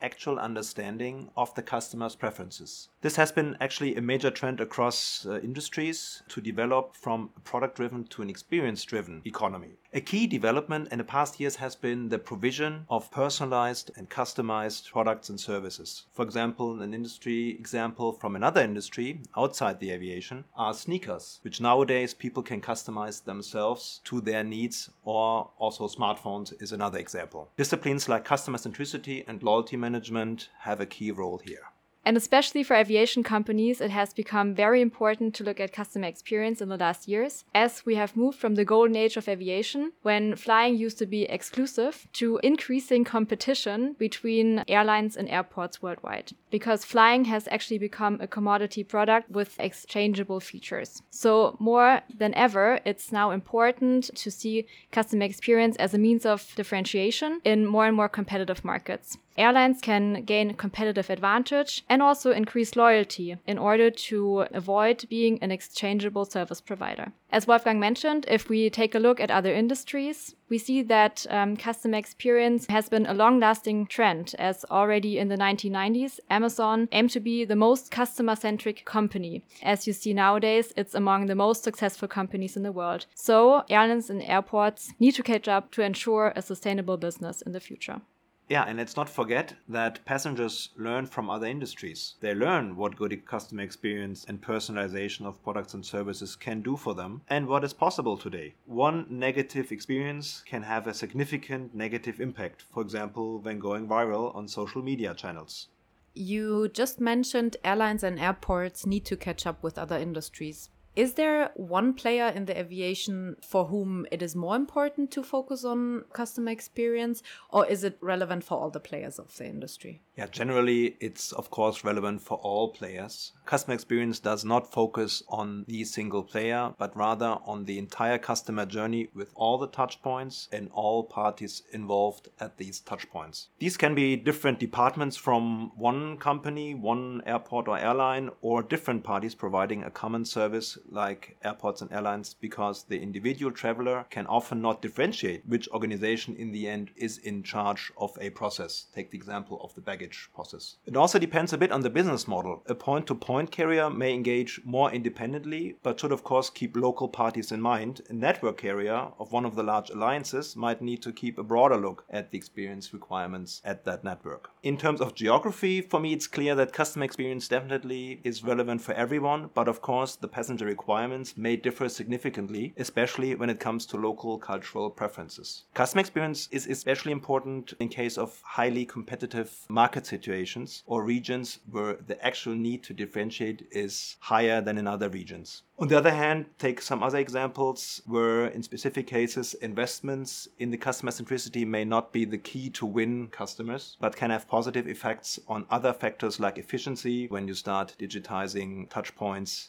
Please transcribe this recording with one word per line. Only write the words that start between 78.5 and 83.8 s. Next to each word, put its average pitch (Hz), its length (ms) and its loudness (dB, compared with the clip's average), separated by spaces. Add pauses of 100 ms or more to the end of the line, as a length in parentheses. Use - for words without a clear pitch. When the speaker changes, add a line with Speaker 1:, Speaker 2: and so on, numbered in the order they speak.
Speaker 2:
company. 202 580 -2 (180)
As 202 240 2
you 214 60 0
see 202 220 -2
nowadays, 214 640 4
it's 202 180 -2
among 196 300 4
the 196 100 0
most 214 260 4
successful 208 460 -2
companies 190 480 -4
in 196 80 -4
the 202 80 -4
world. 175 340 -4 (100)
So 240 540 8
airlines 226 400 6